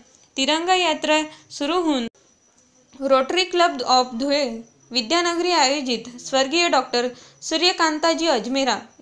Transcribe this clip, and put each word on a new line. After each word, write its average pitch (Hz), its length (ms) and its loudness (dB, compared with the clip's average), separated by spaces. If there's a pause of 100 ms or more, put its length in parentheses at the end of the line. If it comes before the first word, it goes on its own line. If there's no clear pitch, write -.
(360)
तिरंगा 320 380 2
यात्रा 311 440 0 (320)
सुरू 294 240 -4
होऊन 294 320 0 (960)
रोटरी 269 440 2
क्लब 349 380 0
ऑफ 254 320 4
धुळे 262 480 -2 (280)
विद्यानगरी 339 600 0
आयोजित 262 680 0
स्वर्गीय 277 480 0
डॉक्टर 254 400 0 (340)
सूर्यकांताजी 330 840 0
अजमेरा 254 520 0 (240)